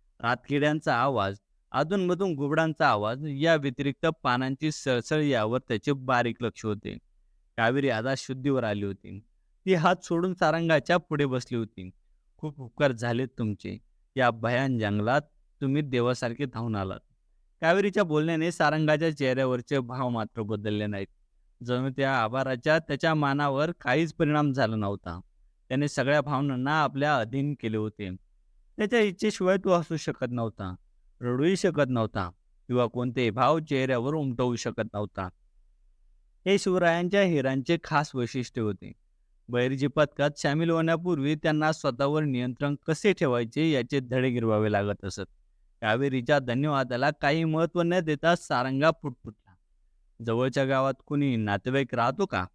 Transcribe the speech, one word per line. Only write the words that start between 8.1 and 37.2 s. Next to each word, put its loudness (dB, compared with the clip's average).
शुद्धीवर -2
आली -2
होती. -10
ती 4
हात 2
सोडून 0
सारंगाच्या 2
पुढे -2
बसली -2
होती. -8
"खूप -12
उपकार 0
झालेत -2
तुमचे. -6
या 4
भयान 0
जंगलात 0
तुम्ही 0
देवासारखे -2
धावून -6
आलात." -4
कावेरीच्या 2
बोलण्याने 0
सारंगाच्या 2
चेहऱ्यावरचे 0
भाव -4
मात्र -4
बदलले -4
नाहीत. -6
जणू -2
त्या 0
आभाराचा 0
त्याच्या 0
मनावर 0
काहीच 0
परिणाम 2
झाला 0
नव्हता. -4
त्याने 0
सगळ्या 2
भावनांना -2
आपल्या 0
अधीन -2
केले -4
होते. -4
त्याच्या 0
इच्छेशिवाय 0
तो -2
हसू 2
शकत -6
नव्हता, -6
रडूही 2
शकत 2
नव्हता -2
किंवा 2
कोणतेही -2
भाव 2
चेहऱ्यावर 0
उमटवू 0
शकत -6
नव्हता. -6
हे 4
शिवरायांच्या 2